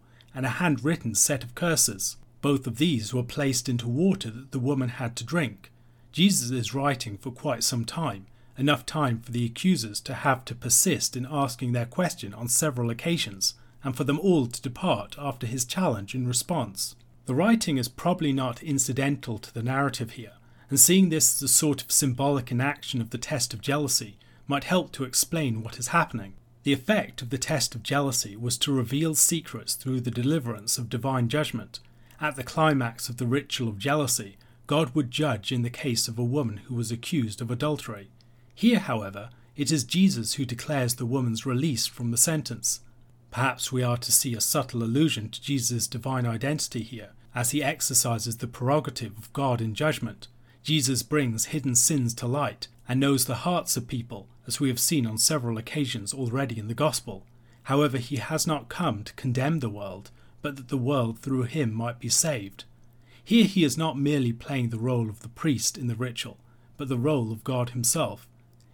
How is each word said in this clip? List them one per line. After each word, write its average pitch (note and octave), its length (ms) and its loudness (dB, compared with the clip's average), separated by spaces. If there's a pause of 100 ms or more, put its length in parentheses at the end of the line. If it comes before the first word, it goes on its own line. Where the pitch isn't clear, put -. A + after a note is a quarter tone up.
(360)
and C3 100 -2
a A#2+ 160 -2
handwritten C#3 540 2
set C3 280 2
of A#2 120 -14
curses. - 640 0 (260)
Both C#3 240 2
of A#2 100 -4
these C3 380 2
were B2 80 0
placed C3+ 440 0
into A#2+ 200 0
water C#3+ 420 2
that B2+ 220 -12
the C3+ 80 -2
woman C3 300 0
had A#2 260 -4
to - 80 -8
drink. D3 480 -4 (400)
Jesus D3 400 4
is B2 240 -2
writing C3+ 420 -2
for B2+ 140 -10
quite B2 320 -4
some A#2+ 200 0
time, G#2 440 -4 (280)
enough C#3 300 2
time B2+ 340 0
for A#2+ 120 -12
the A#2+ 160 0
accusers A#2 540 0
to C3+ 120 -8
have B2+ 320 0
to - 80 -10
persist - 640 2
in B2+ 100 -4
asking C3+ 440 0
their A#2+ 160 0
question C3+ 480 -2
on A#2+ 120 -8
several B2 440 2
occasions, A#2 640 -2 (280)
and C3 140 -4
for D3+ 60 -2
them C#3+ 160 2
all E3+ 260 4
to - 160 -8
depart B2 560 -2
after C3+ 300 -6
his B2 180 -4
challenge A#2 480 -2
in B2+ 140 -2
response. B2 680 -2 (300)
The C3 80 -2
writing F3+ 460 4
is A#2+ 80 0
probably E3+ 440 0
not C3 300 -4
incidental C3+ 800 -2
to - 120 -16
the A2+ 120 -6
narrative C3 480 -2
here, A2 220 -14 (360)
and C#3 100 4
seeing F#3 300 8
this - 280 4
as - 40 -4
a C3+ 60 -2
sort C#3+ 340 4
of - 100 -10
symbolic C#3 600 2
enaction C3 500 -2
of A2+ 80 -6
the B2 80 -6
test - 380 -4
of G2 60 -12
jealousy C#3 580 -2 (280)
might C#3+ 180 0
help F3+ 260 2
to C#3 120 -6
explain B2 600 0
what A2+ 160 -10
is A#2+ 80 -4
happening. A#2 460 0 (280)
The C#3+ 120 2
effect F3+ 500 0
of A#2+ 80 -10
the C3 80 -2
test - 340 -2
of A2 80 -8
jealousy C#3 540 0
was A#2+ 240 -2
to C#3+ 120 0
reveal C#3 440 2
secrets - 580 0
through B2+ 280 -2
the A#2+ 100 -2
deliverance A#2+ 640 0
of A#2+ 120 -6
divine B2+ 380 0
judgment. A#2+ 520 -2 (420)
At D3+ 140 -2
the C3+ 80 -8
climax C3+ 640 2
of A#2+ 80 -8
the B2+ 80 -2
ritual C3 420 0
of G2+ 120 -6
jealousy, C3+ 580 0 (300)
God D3 260 2
would C#3 160 0
judge C3+ 420 -2
in B2 120 0
the A#2+ 80 -2
case B2 360 -2
of A#2 120 -6
a B2 40 0
woman A#2+ 340 0
who B2 180 -10
was A#2 160 -2
accused A#2+ 500 -2
of A#2 80 -4
adultery. B2 600 -4 (460)
Here, A3+ 240 4
however, G#2 500 -4 (260)
it C#3+ 160 -2
is C#3+ 120 2
Jesus C#3+ 520 2
who C3+ 100 -2
declares B2 500 -2
the B2+ 100 -4
woman's A#2+ 400 0
release C3 400 0
from A#2+ 260 -4
the A#2 60 0
sentence. - 640 0 (500)
Perhaps B2+ 400 -2
we B2+ 120 0
are A#2+ 140 2
to - 140 -6
see B2 240 2
a G#2+ 60 -6
subtle B2+ 420 0
allusion A#2 460 2
to - 120 -12
Jesus' B2 460 -2
divine B2+ 380 -2
identity A#2+ 580 -2
here, A2 260 -12 (240)
as B2 180 0
he C#3+ 120 0
exercises A#2+ 760 0
the B2+ 100 -6
prerogative B2 720 -2
of - 160 -16
God C3 260 0
in A2 140 -2
judgment. B2+ 540 -2 (340)
Jesus C3+ 420 2
brings B2+ 420 0
hidden C3+ 300 -2
sins A#2+ 400 4
to B2 120 -4
light C3+ 400 -2 (200)
and B2+ 120 2
knows C#3 260 4
the B2 100 -2
hearts F3 400 0
of A#2+ 120 -4
people, A2+ 400 -8 (180)
as - 140 -4
we D3 80 2
have B2+ 120 0
seen C#3 280 2
on A2+ 100 -4
several A#2+ 400 2
occasions A#2 560 -4
already B2 460 -2
in G#2 80 -8
the A#2 60 -4
Gospel. D3+ 520 -2 (380)
However, C3+ 340 2
he B2 200 -4
has - 280 -2
not D#3 240 -2
come A2+ 340 -2
to - 100 -14
condemn C3 480 0
the A2+ 80 -2
world, G2+ 420 -10 (300)
but C#3 160 -6
that B2+ 100 -16
the C#3 100 -2
world A#2+ 420 2
through C3 240 0
him B2 300 0
might A#2+ 260 -4
be A#2+ 100 -6
saved. A2+ 560 0 (580)
Here A3 220 8
he F#3 180 4
is C3 140 4
not D#3+ 200 0
merely C#3 360 4
playing A#2+ 360 -2
the A2+ 80 -4
role A#2+ 320 0
of G2+ 120 -10
the A#2+ 80 -14
priest - 480 -2
in C3 100 -4
the A#2 80 -2
ritual, A#2 420 -6 (400)
but C#3 120 -6
the C3 80 0
role B2 340 2
of A2 120 -8
God B2 260 0
himself. A#2+ 580 0 (460)